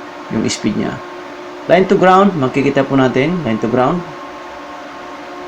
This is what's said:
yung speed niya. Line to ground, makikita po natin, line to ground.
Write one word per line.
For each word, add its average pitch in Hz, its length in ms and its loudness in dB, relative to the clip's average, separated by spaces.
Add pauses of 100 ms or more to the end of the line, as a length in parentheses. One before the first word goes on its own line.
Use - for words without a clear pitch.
(320)
yung 113 160 0
speed 107 320 -2
niya. 71 160 -4 (720)
Line 185 160 6
to 190 160 4
ground, 185 400 6
makikita 135 480 2
po 135 80 2
natin, 131 480 2
line 110 160 0
to 113 80 0
ground. 131 320 2 (1500)